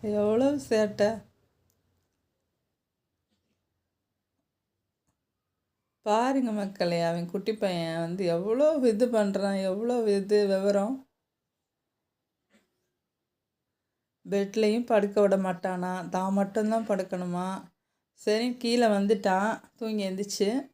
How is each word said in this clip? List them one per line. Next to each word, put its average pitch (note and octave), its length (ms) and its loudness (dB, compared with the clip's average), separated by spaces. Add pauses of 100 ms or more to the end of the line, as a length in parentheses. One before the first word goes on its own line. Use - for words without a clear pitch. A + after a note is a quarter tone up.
(120)
எவ்வளவு A3 480 2
சேட்டை. G#3+ 480 0 (4000)
பாருங்க B3 460 2
மக்களே, F#3+ 500 -2
அவன் E3+ 240 0
குட்டி G3 280 -4
பையன் E3+ 460 -2
வந்து E3+ 260 -4
எவ்வளோ G#3 400 0 (200)
இது A3+ 220 4
பண்றான், G3+ 540 0
எவ்வளோ G#3 340 -2 (120)
இது G3+ 380 2
விவரம். G3+ 480 2 (3250)
பெட்லேயும் G#3 600 0
படுக்க G#3 340 2
விட G3 180 4
மாட்டானா, F#3 540 -4 (160)
தான் F#3 240 -2
மட்டும்தான் G#3+ 560 0
படுக்கணுமா. F3+ 600 -4 (720)
சரி, A3 260 0 (100)
கீழே A#3+ 320 2
வந்துட்டான், G3+ 640 2 (260)
தூங்கி A3 280 -4
எழுந்திரிச்சு. G3 440 -2 (260)